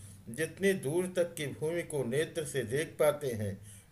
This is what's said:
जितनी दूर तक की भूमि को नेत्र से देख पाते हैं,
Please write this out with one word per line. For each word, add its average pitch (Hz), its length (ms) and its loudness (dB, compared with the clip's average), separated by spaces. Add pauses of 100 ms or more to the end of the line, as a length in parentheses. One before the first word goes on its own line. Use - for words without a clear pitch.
(280)
जितनी 160 440 2
दूर 180 440 0
तक 170 180 2
की 151 120 -4
भूमि 151 360 -2
को 143 220 -2
नेत्र 143 400 0
से 135 180 -2
देख 135 360 -2
पाते 147 280 6
हैं, 104 400 -2 (240)